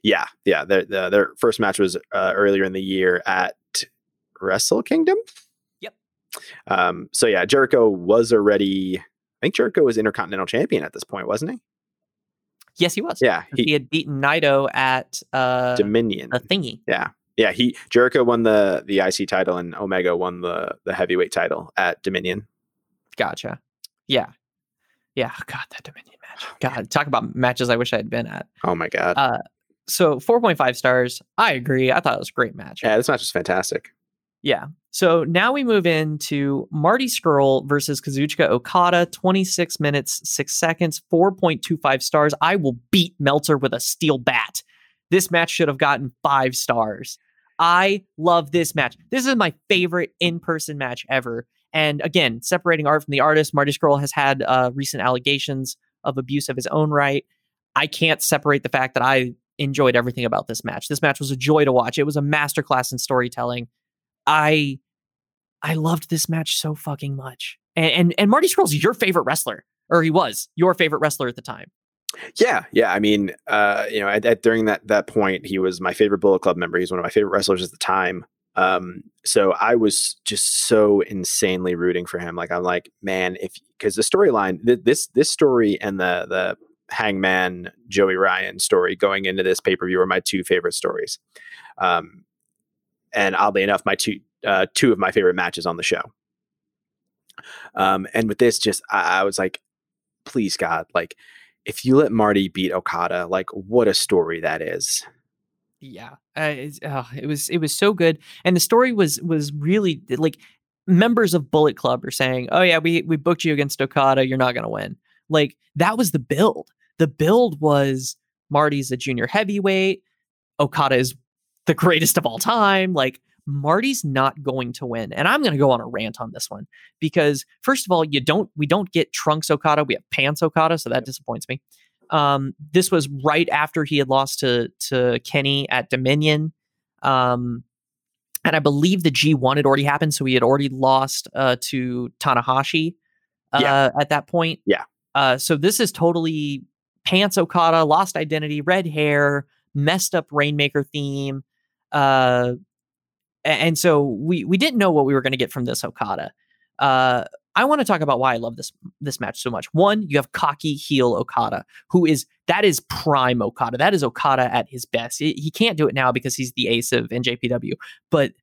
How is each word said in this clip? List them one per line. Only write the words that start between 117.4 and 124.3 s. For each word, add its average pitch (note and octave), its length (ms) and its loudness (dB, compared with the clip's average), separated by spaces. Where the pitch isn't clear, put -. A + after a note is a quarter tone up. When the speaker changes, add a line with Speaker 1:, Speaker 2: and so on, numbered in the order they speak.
Speaker 2:
was C#3 560 0
Marty's C#3+ 420 0
a B2+ 40 -4
junior B2 300 -4
heavyweight. G3 760 -2
Okada C#3 360 2
is B2+ 180 0
the D#3+ 80 4
greatest D#3+ 440 2
of D#3 80 -2
all A2+ 120 -4
time. G3 540 2
Like, C3 280 -2
Marty's E3 580 0
not C3+ 360 0